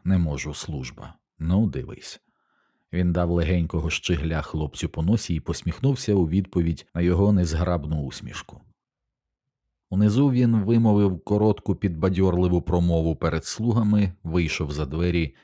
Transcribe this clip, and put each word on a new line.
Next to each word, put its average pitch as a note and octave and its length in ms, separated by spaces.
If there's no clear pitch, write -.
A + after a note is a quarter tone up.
не F#2 140
можу, D2 360
служба. B1+ 600
Ну, F#2 280
дивись». - 540
Він F2 200
дав F2 180
легенького E2+ 600
щигля D#2+ 520
хлопцю D2+ 460
по - 140
носі F#2 320
і D2+ 60
посміхнувся G#2+ 720
у F2+ 140
відповідь E2+ 680
на E2+ 60
його F2+ 320
незграбну D#2+ 680
усмішку. - 580
Унизу G#2+ 400
він B2 260
вимовив G#2 640
коротку G#2 540
підбадьорливу F2+ 880
промову E2 540
перед D#2+ 280
слугами, G#2+ 680
вийшов D#2+ 500
за D2 140
двері E2 580